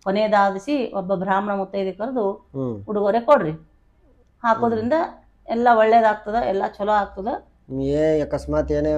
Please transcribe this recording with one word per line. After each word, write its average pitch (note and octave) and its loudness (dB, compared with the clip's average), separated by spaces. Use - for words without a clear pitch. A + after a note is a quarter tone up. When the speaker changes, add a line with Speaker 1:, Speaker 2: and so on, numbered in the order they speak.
Speaker 1:
ಕೊನೆಯದಾದಿಸಿ G3+ 0
ಒಬ್ಬ F#3+ -4
ಬ್ರಾಹ್ಮಣ G3 -2
ಮುತ್ತೈದೆ F#3+ -4
ಕರೆದು G#3 -4
Speaker 2:
ಹ್ಮ್. B2+ -8
Speaker 1:
ಉಡುಗೊರೆ G#3 0
ಕೊಡ್ರಿ. A#3 4
ಹಾಕೋದ್ರಿಂದ A#3 0
ಎಲ್ಲ A#3 2
ಒಳ್ಳೇದಾಗ್ತದ, A3 4
ಎಲ್ಲ G#3+ 0
ಚಲೋ G#3 -4
ಆಗ್ತದ. G3+ -2
Speaker 2:
ಏ D3+ 2
ಅಕಸ್ಮಾತ್ D3 -2
ಏನೇ D3 0